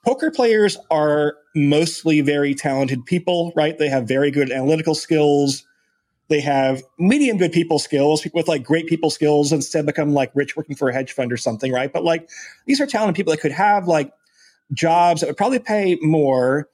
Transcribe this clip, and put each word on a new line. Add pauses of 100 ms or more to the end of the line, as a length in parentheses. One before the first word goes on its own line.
poker
players (140)
are (200)
mostly
very
talented
people,
right?
They
have
very
good
analytical
skills. (640)
They
have (160)
medium
good
people
skills,
people
with,
like,
great
people
skills
instead
become,
like,
rich
working
for
a
hedge
fund
or
something,
right?
But,
like, (380)
these
are
talented
people
that
could
have,
like, (600)
jobs
that
would
probably
pay
more